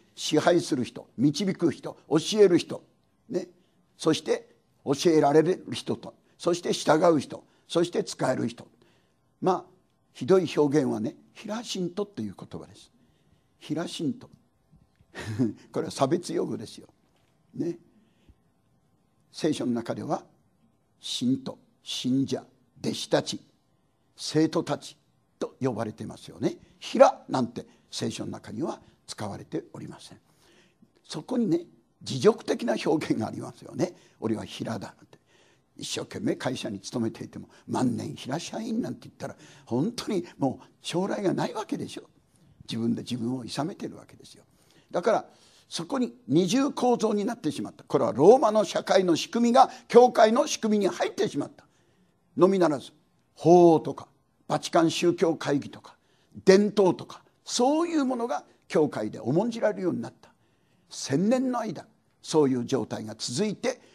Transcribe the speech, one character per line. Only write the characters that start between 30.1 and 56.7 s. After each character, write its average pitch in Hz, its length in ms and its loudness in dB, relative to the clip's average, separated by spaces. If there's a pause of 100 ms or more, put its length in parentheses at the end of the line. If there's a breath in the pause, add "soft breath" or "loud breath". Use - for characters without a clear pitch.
ん。 - 60 -20 (840 soft breath)
そ - 200 -12
こ 240 160 -4
に 226 80 0
ね、 339 180 0 (400)
侮 131 140 -4
辱 208 260 4
的 - 180 -4
な 233 120 0 (100)
表 156 280 0
現 113 60 -4
が 107 80 -4
あ - 40 -8
り - 100 -10
ま 127 120 -12
す - 100 -20
よ - 120 -18
ね。 139 200 -4 (260 soft breath)
「俺 110 140 -2
は 95 100 -10
ヒ - 180 -12
ラ 117 140 -6
だ」 - 180 -14
な - 80 -20
ん - 40 -20
て。 - 100 -20 (580 soft breath)
一 - 140 -12
生 - 120 -6
懸 - 180 -12
命 131 160 -2
会 131 200 -4
社 120 140 -8
に 98 100 -8
勤 120 240 -6
め 113 60 0
て - 140 -14
い - 40 -14
て 98 120 -14
も、 - 100 -18 (180 soft breath)
「万 - 300 -2
年 - 180 -10
ヒ - 140 -14
ラ 151 100 -4
社 - 220 -10
員」 226 220 -6
な 139 80 -6
ん - 20 -8
て - 160 -18
言 - 20 -20
っ - 40 -20
た - 140 -12
ら、 - 60 -18 (300 loud breath)
本 143 280 -2
当 - 180 -8
に 196 120 -2 (140 loud breath)
も 131 240 -2
う - 40 -20 (160 loud breath)
将 180 260 -4
来 - 160 -6
が 185 100 0
な - 140 -2
い - 60 -8
わ 415 120 -6
け - 120 -6
で - 120 -8
し - 80 -14
ょ。 - 100 -18 (600)
自 120 80 -8
分 117 160 0
で 117 80 -6
自 120 160 -8
分 120 180 -4
を 127 80 -8
諌 - 200 -6
め 190 100 -6
て 190 140 -12
る - 80 -12
わ - 100 -20
け - 100 -20
で - 100 -20
す - 100 -20
よ。 - 80 -20 (480 soft breath)
だ 175 100 -2
か 196 100 2
ら、 - 180 0 (440 soft breath)
そ 170 140 -8
こ 269 100 -4
に - 160 -2 (140)
二 165 180 4
重 269 240 2
構 240 280 0
造 214 180 0
に 202 100 -2
な 233 80 -4
っ 226 60 -14
て 151 120 -4
し - 120 -8
ま - 80 -12
っ - 20 -20
た。 - 100 -20
こ - 140 -2
れ 127 80 2
は 113 60 0
ロ 165 240 10
ー - 20 6
マ 302 140 4
の 214 120 2
社 - 200 -4
会 190 200 4
の 170 120 4
仕 - 160 -6
組 233 180 2
み 233 40 2
が 254 180 8 (160 loud breath)
教 240 240 8
会 220 200 6
の 285 140 2
仕 - 160 -6
組 214 160 2
み 202 80 2
に - 20 4
入 190 220 -2
っ - 40 -14
て - 140 -2
し 143 120 -4
ま - 80 -6
っ - 20 -14
た - 160 -20 (720)
の 175 100 6
み 196 120 4
な 170 100 4
ら 143 80 -2
ず、 - 140 -12 (420)
法 170 400 8
王 151 60 6
と 139 160 -8
か - 120 -16 (400)
バ 151 120 -2
チ - 100 -10
カ 170 140 4
ン 160 80 2
宗 175 240 0
教 165 200 2
会 147 240 -2
議 - 120 -12
と - 100 -20
か - 140 -20 (500)
伝 196 320 8